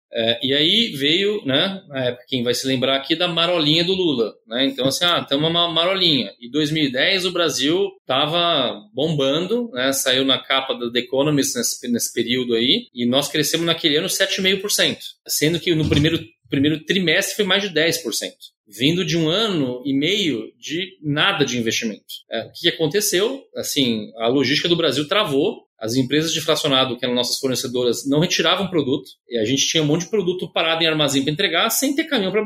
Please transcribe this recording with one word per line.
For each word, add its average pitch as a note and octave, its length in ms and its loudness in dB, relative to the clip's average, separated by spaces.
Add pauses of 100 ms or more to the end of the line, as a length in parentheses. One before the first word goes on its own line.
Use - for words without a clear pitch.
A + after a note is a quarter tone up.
(120)
É, A#2 320 0
e C3 80 0
aí F#3 360 2
veio, F3+ 560 0
né, E3+ 420 0
na C3+ 200 -4
época, B2 200 -4
quem B2+ 160 -2
vai A#2+ 100 2
se B2 140 -4
lembrar C3 300 2
aqui, C3+ 180 -4
da F3 140 0
marolinha E3 560 2
do F#3 100 0
Lula, C#3 400 0 (100)
né? B2+ 220 -2
Então, C3+ 220 0
assim, C3+ 160 -2
ah, E3 180 2
tamo C#3+ 240 0
uma E3+ 220 0
marolinha. E3 640 0 (100)
Em A#2+ 80 -14
dois D3 220 0
mil D#3 100 0
e C3 80 2
dez, F3 340 0
o F#3 60 -2
Brasil E3+ 600 0 (120)
tava D3 720 0 (160)
bombando, E3 800 0
né? C3 220 0
Saiu C3+ 320 2
na B2+ 160 2
capa C3 340 -2
da A#2+ 160 -4
The A#2+ 80 -2
Economist C#3 580 0
nesse, A#2+ 320 -4
nesse A#2 240 -2
período A#2+ 420 0
aí, C#3+ 380 2
e A#2+ 140 -2
nós C3+ 220 2
crescemos D#3+ 360 0
naquele D#3+ 340 0
ano F3+ 100 -2
sete F#3+ 300 -2
e G3 40 -2
meio F#3+ 180 2
por G3+ 120 -4
cento, D#3+ 320 0 (240)
sendo D#3+ 320 0
que F3+ 160 0
no D#3 120 2
primeiro, D#3 300 4 (300)
primeiro D3 360 0
trimestre F3+ 520 0
foi G#3+ 80 0
mais F#3+ 180 2
de G3+ 60 -4
dez D#3 300 0
por A#2 140 -6
cento, - 220 -6 (320)
vindo C#3+ 380 0
de D#3+ 120 0
um D#3+ 120 2
ano E3 580 -2
e C3+ 80 0
meio D3+ 480 0 (160)
de F#3 420 -8
nada D3+ 440 0
de B2 120 0
investimento. A2 460 -4 (260)
É, A2 180 -6
o - 60 -18
que - 160 -4
aconteceu? F#3+ 760 0 (100)
Assim, A#2 640 -2
a A2+ 100 -2
logística C#3 420 2
do E3+ 60 2
Brasil D3+ 320 0
travou, F#3 640 -2 (120)
as A2+ 140 -4
empresas D3 340 2
de D#3 120 -4
fracionado, C3+ 560 0
que C3 80 -4
eram B2 80 0
nossas B2 240 -2
fornecedoras, B2 680 -2
não C#3 140 2
retiravam F3+ 480 0
produto, D3+ 400 -2 (180)
e A#2+ 120 -4
a A2 80 0
gente C3 200 0
tinha D#3+ 160 0
um D3 40 2
monte D#3+ 160 2
de - 80 -12
produto F#3 420 -2
parado E3 320 0
em - 20 4
armazém D3 360 2
pra D3+ 100 -2
entregar, F#3 380 0
sem C4+ 240 0
ter D#4+ 100 0
caminhão G#3 260 0
pra, G#3+ 160 0